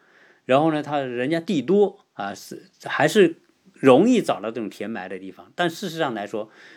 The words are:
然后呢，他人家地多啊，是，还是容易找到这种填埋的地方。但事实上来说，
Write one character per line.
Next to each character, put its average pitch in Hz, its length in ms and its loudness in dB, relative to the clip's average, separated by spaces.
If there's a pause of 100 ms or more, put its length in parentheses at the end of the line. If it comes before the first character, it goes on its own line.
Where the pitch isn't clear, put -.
(460)
然 135 160 4
后 160 100 2
呢， 151 120 -4
他 143 160 -4
人 127 300 -4
家 165 100 -2
地 160 220 -4
多 196 520 0
啊， 101 200 -10
是， - 300 -18 (200)
还 - 240 0
是 165 300 4 (360)
容 160 360 6
易 226 120 4
找 101 200 -4
到 110 100 -8
这 120 80 -10
种 101 100 -6
填 104 200 -12
埋 95 180 -10
的 95 100 -12
地 95 140 -16
方。 - 240 -20
但 175 140 -2
事 170 200 -10
实 160 80 -12
上 143 160 -4
来 104 140 -6
说， 107 220 -10 (280)